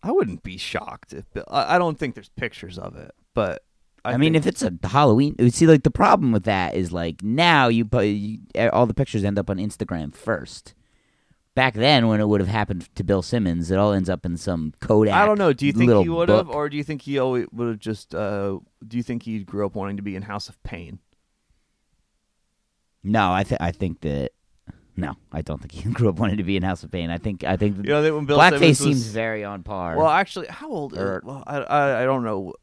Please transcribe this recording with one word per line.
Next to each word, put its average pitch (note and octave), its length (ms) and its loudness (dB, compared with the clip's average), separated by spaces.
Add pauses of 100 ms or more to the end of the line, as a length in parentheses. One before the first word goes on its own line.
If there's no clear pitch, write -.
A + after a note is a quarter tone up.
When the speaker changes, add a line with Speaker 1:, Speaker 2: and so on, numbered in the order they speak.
Speaker 1:
I G3 80 -4
wouldn't A3+ 320 -2
be F#2 140 -14
shocked - 560 -10
if D2 180 -16
Bill, - 160 -10
I, - 280 0
I - 20 6
don't E3+ 200 0
think C#3 180 -8
there's G#2 140 -20
pictures G2 480 -12
of F#2 200 -12
it, - 160 -20 (200)
but F#2+ 300 -2 (400)
I A#2+ 100 -4
Speaker 2:
I A#2+ 40 0
mean, D#3 160 4
Speaker 1:
think D#3 120 2
Speaker 2:
if - 20 2
it's - 160 -4
a F#2 100 -2 (140)
Halloween, C#3 500 4
you A#2+ 140 6
see, E3 160 4
like, D#3 160 8
the D#3 80 2
problem F#3+ 400 4
with G2+ 120 2
that F#2 320 0
is, F2 160 -2
like, E2+ 320 -6
now C#3 440 4
you A#2 180 2
put, G#2+ 220 0
you, G#2 320 -4 (160)
e-, A#2 120 2
all A#2+ 200 4
the G#2+ 80 -2
pictures A#2+ 280 -2
end G2+ 140 0
up G2 120 -4
on F#2+ 80 -2
Instagram F2+ 560 -6
first. - 600 -8 (800)
Back B2+ 220 2
then, B2 320 4
when G#2+ 120 2
it G#2+ 80 2
would G#2 120 4
have F#2 100 0
happened G#2 460 -4
to G2+ 80 -6
Bill F#2 180 2
Simmons, F2 480 -2
it F#2+ 80 2
all G#2 140 4
ends F#2+ 180 0
up F2+ 160 -4
in E2+ 120 -4
some D#2+ 420 -6
Kodak G#2+ 340 4
Speaker 1:
I F#3+ 120 6
don't G#3+ 120 2
know. F3+ 160 4
Do C3+ 140 -2
you C#3+ 60 0
think A#3+ 160 4
Speaker 2:
little A3+ 120 8
Speaker 1:
he E3 80 2
would E3+ 200 0
have, G3 180 6
Speaker 2:
book. C3 80 -8
Speaker 1:
or D3 140 -2
do C#3+ 80 -8
you D3 60 -6
think C#3+ 200 -8
he C#3 160 -2
always B2+ 320 0
would A#2+ 160 -6
have A2+ 120 -4
just, - 360 -8
uh, G2 420 -4 (300)
do A2+ 100 -8
you A#2+ 60 -4
think A#2 180 -6
he A2 220 -8
grew G2+ 240 -6
up F#2 80 -8
wanting G2+ 220 -6
to G2 40 -10
be G2+ 140 -8
in F#2+ 80 -8
House G2+ 260 -10
of - 140 -20
Pain? E2+ 340 -14 (2000)
Speaker 2:
No, G2 300 2
I F#2+ 100 0
th-, - 160 -4
I E2+ 120 -2
think E2+ 300 -6
that, C#2+ 300 -4 (640)
no, E2 220 -6 (140)
I D#2 100 -8
don't D2+ 180 -8
think - 140 -18
he D#2+ 160 -8
<laughs> - 20 -2
grew A#2 160 2
up F2 120 0
wanting G2+ 180 0
to G#2 60 -4
be F#2+ 120 -2
in F2+ 80 -2
House F#2 200 -4
of - 80 -16
Pain. E2+ 180 -6
I E2+ 80 -4
think, F#2+ 260 -8
I F#2 140 -2
think G#2 200 0
Speaker 1:
You G2+ 60 -10
know, D3 180 2
that D#3 140 2
when D3+ 100 -4
Bill C#3+ 120 2
Speaker 2:
blackface D#3 400 8
Speaker 1:
Simmons - 20 -2
was - 0 -
Speaker 2:
seems C3+ 280 0
very A2 360 -4
on G2+ 200 -10
par. F2+ 340 -6
Speaker 1:
Well, D#3 100 4
actually, F3+ 400 0
how D#4 220 -16
old? D#3 280 -8
Speaker 2:
Or G2 280 -4
Speaker 1:
well, C3+ 200 -14
I, D3 120 -8
I, C#3 460 0
I - 20 0
don't C3 180 0
know G2 400 -6